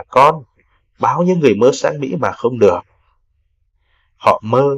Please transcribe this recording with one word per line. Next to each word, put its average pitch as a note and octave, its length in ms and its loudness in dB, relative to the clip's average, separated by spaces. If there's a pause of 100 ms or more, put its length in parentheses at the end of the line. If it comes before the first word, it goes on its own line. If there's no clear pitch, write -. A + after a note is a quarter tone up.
con? C#3+ 340 2 (560)
Bao C3+ 240 -2
nhiêu F3+ 120 0
người C#3 200 2
mơ A#2+ 180 2
sang D3+ 260 -6
Mỹ C#3+ 200 -8
mà G#2+ 120 -4
không A#2+ 280 -6
được." F2+ 200 4 (1400)
Họ - 280 -2
mơ C3+ 320 0